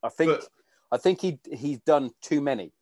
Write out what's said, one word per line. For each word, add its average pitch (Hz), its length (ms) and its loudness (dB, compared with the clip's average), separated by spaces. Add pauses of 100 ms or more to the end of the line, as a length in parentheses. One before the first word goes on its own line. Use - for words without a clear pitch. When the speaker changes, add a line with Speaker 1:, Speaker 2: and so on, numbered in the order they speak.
Speaker 1:
I 117 60 -6
think, 160 240 2
Speaker 2:
But - 160 -4 (440)
Speaker 1:
I 127 60 0
think 185 220 2
he, 175 180 -4 (120)
he's 135 280 -6
done 139 320 2 (100)
too 151 200 0
many 120 420 -4